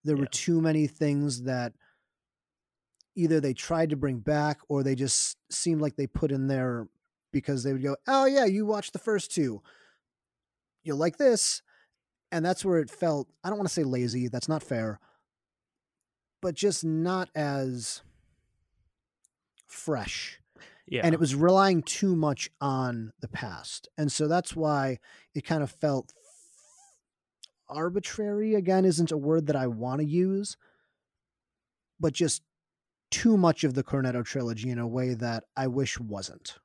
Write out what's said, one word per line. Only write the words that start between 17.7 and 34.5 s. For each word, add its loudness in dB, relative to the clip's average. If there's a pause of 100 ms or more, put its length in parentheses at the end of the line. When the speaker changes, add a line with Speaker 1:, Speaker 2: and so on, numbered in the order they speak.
Speaker 1:
fresh. -8 (460)
Speaker 2:
Yeah. -4
Speaker 1:
And 4
it -2
was 2
relying 6
too 0
much 0 (100)
on -2
the -10
past. -12 (100)
And 0
so -2
that's 0
why 0 (360)
it -6
kind 0
of -4
felt -2 (1600)
arbitrary, -2
again, 4
isn't 4
a 0
word 2
that 2
I 0
wanna -2
use, 0 (1400)
but 0
just 0 (680)
too 4
much 4
of 2
the 0
Cornetto 0
trilogy -4